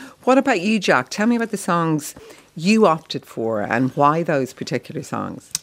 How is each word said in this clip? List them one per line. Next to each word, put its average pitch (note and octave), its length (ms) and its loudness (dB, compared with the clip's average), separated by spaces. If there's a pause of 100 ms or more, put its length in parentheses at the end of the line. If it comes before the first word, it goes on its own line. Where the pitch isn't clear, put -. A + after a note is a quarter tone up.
(220)
What B3+ 160 4
about B3 240 0
you, G#3+ 180 0
Jack? C#3+ 300 0
Tell G#3 160 -2
me A#3+ 100 2
about A3+ 140 -4
the G3+ 80 -6
songs E3 560 -2 (420)
you G#3 300 4
opted D3+ 400 -2
for A2+ 340 -4
and B2 360 0
why D3+ 260 4
those C#3+ 320 -2
particular - 480 -8
songs. G2+ 500 -10 (100)